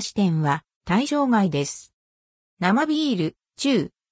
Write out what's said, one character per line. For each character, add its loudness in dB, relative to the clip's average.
店 2
は -2
対 0
象 0
外 2
で -2
す。 -12
生 2
ビ 0
ー -2
ル、 -4
中、 0